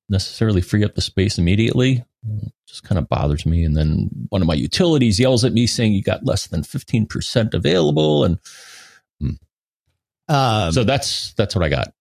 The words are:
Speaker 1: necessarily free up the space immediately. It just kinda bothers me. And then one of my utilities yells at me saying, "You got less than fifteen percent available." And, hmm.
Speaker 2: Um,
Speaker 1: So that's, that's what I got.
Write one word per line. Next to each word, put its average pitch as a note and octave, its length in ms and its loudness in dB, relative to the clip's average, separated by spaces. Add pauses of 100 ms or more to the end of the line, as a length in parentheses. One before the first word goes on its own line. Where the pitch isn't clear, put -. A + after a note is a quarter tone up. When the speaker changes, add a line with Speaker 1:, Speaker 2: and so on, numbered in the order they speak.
Speaker 1:
necessarily G2 520 0
free G#2 220 0
up G#2 120 -2
the - 60 -2
space - 380 -2
immediately. A#2 640 2 (200)
It G#2+ 300 -8 (140)
just - 200 -20
kinda F2 140 0
bothers D2 460 -2
me. E2 160 2
And D#2 120 0
then D#2 340 0 (200)
one F#2 120 0
of D#2+ 60 2
my E2 60 2
utilities A#2 640 2
yells B2+ 240 2
at A#2+ 100 2
me A#2+ 140 2
saying, A2 260 0
"You G2 100 0
got - 220 -2
less - 220 -2
than E2 160 -4
fifteen - 440 -4
percent - 480 -2
available." D#2 680 2
And, F2 140 0 (800)
hmm. C#2 120 -6 (960)
Speaker 2:
Um, A2+ 460 0
Speaker 1:
So B2 100 2
that's, - 500 -2
that's - 220 -2
what F2+ 100 0
I D2+ 40 0
got. C2+ 320 -4